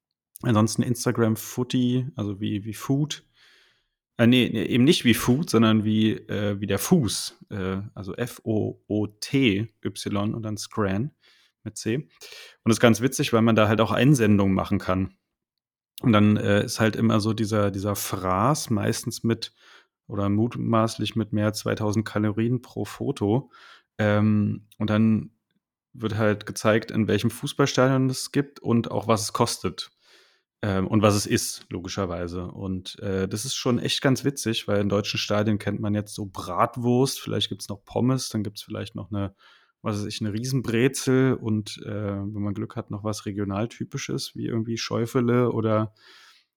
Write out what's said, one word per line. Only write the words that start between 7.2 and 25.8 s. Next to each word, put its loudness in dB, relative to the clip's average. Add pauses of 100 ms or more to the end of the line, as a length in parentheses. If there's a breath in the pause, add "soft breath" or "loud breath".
Äh, -4 (140)
also -10
F -8
O -2
O -2
T 0 (160)
Y -4
und -8
dann -8
Scran -2 (540 soft breath)
mit -12
C. -4
Und -6 (580 loud breath)
das 4
ist -6
ganz 6
witzig, 0
weil 4
man 4
da 6
halt 4
auch 2
Einsendungen 6
machen 0
kann. -2 (840)
Und 4
dann, 6
äh, 2
ist -4
halt 2
immer 2
so 0
dieser, 0
dieser -4
Fraß, -2
meistens -2
mit -2 (560 soft breath)
oder -2
mutmaßlich 0
mit -4
mehr 0
als -2
zweitausend 0
Kalorien -2
pro -10
Foto. -2 (460 loud breath)
Ähm, 2 (120)
und -2
dann 2 (640)